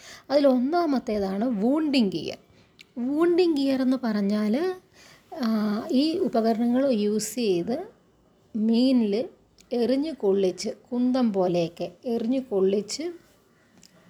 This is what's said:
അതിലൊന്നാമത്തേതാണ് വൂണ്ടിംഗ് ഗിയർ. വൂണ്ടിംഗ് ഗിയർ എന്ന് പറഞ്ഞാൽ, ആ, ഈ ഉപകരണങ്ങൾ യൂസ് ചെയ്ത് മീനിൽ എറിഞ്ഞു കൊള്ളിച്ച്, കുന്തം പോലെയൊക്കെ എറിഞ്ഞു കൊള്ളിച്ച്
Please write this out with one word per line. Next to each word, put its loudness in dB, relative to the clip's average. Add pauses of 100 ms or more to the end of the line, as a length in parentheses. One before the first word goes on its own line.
(300)
അതിലൊന്നാമത്തേതാണ് 2
വൂണ്ടിംഗ് 0
ഗിയർ. -8 (600)
വൂണ്ടിംഗ് 2
ഗിയർ 0
എന്ന് 2
പറഞ്ഞാൽ, 0 (680)
ആ, -2 (420)
ഈ 0
ഉപകരണങ്ങൾ 0
യൂസ് 0
ചെയ്ത് -2 (720)
മീനിൽ 2 (440)
എറിഞ്ഞു 0
കൊള്ളിച്ച്, 0 (240)
കുന്തം 2
പോലെയൊക്കെ 0 (120)
എറിഞ്ഞു -2
കൊള്ളിച്ച് -2 (1080)